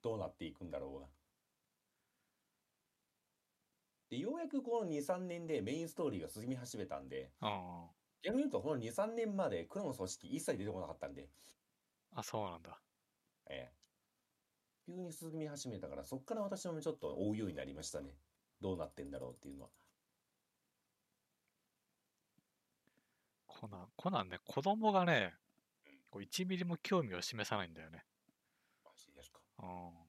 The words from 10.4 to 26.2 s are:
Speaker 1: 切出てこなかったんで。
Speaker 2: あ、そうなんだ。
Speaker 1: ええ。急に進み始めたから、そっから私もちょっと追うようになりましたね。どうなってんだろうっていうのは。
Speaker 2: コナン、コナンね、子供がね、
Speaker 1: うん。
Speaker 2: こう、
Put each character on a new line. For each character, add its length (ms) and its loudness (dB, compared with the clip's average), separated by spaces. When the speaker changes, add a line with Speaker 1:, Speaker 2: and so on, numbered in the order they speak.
Speaker 1:
切 160 2
出 80 -2
て 60 0
こ 100 -2
な 60 -4
か 60 -6
っ 60 -10
た 80 -4
ん 80 -6
で。 140 -12
Speaker 2:
あ、 100 -4
そ 220 -2
う 40 -2
な 80 -6
ん 40 -14
だ。 200 -14
Speaker 1:
え 200 -6
え。 20 -20
急 80 -10
に 200 -6
進 200 -8
み 140 2
始 220 -4
め 100 -2
た 80 -2
か 80 -4
ら、 80 -4
そ 140 -4
っ 60 -6
か 120 0
ら 60 2
私 260 0
も 140 0
ち 80 2
ょ 40 0
っ 60 -4
と 180 -2
追 140 4
う 60 4
よ 80 2
う 40 2
に 60 -4
な 80 -2
り 100 -6
ま 100 -6
し 80 -4
た 100 -2
ね。 140 -10
ど 140 2
う 20 -4
な 80 0
っ 80 -12
て 100 -8
ん 80 -6
だ 80 -4
ろ 100 -6
う 40 -10
っ 40 -14
て 100 -16
い 60 -10
う 40 -12
の 60 -12
は。 60 -16
Speaker 2:
コ 200 -10
ナ 100 -10
ン、 180 -10
コ 140 0
ナ 140 4
ン 60 -4
ね、 160 -6
子 160 0
供 300 6
が 140 8
ね、 280 6
Speaker 1:
う 40 -20
ん。 20 -20
Speaker 2:
こ 100 -8
う、 40 -4